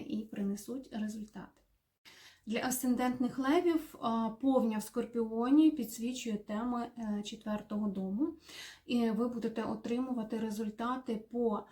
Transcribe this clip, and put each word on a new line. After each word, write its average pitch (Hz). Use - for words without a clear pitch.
і 214
принесуть 208
результати. 214
Для 220
асцендентних 247
левів, 320
а, 226
повня 226
в 208
Скорпіоні 233
підсвічує 233
теми, 233
е, 208
четвертого 208
дому. 196
І 233
ви 226
будете 226
отримувати 233
результати 220
по 233